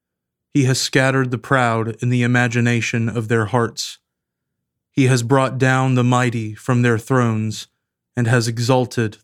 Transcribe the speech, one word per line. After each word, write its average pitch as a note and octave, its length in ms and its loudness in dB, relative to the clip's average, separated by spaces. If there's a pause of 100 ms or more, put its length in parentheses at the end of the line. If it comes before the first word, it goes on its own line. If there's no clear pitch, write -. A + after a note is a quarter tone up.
(540)
He C#3 120 2
has B2+ 160 0
scattered C3 500 0
the B2 60 -4
proud A#2 680 -2
in B2 60 0
the B2 120 2
imagination A#2+ 880 0
of A2 220 -6
their A2+ 160 2
hearts. - 540 -4 (920)
He C#3 140 2
has B2 180 2
brought C3 340 0
down C3 380 2
the B2 80 2
mighty A#2+ 520 0
from B2 260 0
their A#2 180 2
thrones, A2 680 -2 (500)
and A#2+ 100 0
has A#2+ 220 2
exalted A#2+ 760 -2